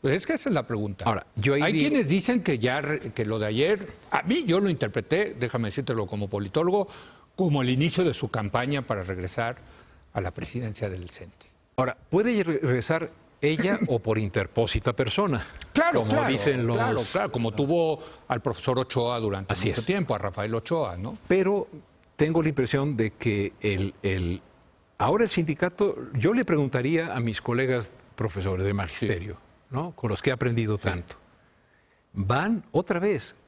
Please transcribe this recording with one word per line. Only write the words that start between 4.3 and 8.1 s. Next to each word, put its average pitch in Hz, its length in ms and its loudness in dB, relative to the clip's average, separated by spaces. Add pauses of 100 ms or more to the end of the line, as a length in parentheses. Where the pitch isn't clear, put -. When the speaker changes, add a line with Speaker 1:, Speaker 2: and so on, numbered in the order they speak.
Speaker 1:
yo 175 140 4
lo 202 100 2
interpreté, 139 680 0
déjame 117 300 -2
decírtelo 117 360 -2
como 104 240 -6
politólogo, 160 580 0 (480)
como 147 280 2
el 123 60 2
inicio 151 340 2
de 151 100 2